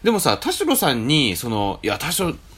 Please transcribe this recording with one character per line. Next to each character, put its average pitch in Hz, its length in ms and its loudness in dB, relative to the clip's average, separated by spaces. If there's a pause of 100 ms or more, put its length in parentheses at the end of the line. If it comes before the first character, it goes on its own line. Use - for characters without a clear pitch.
で 226 100 2
も 202 100 0
さ、 127 160 2
田 359 160 -2
代 311 240 0
さ 151 160 2
ん 117 140 -2
に、 139 280 2
そ 120 140 -6
の、 101 340 0
「い 104 40 -2
や、 101 100 0
田 170 160 -4
代、 175 220 -2 (220)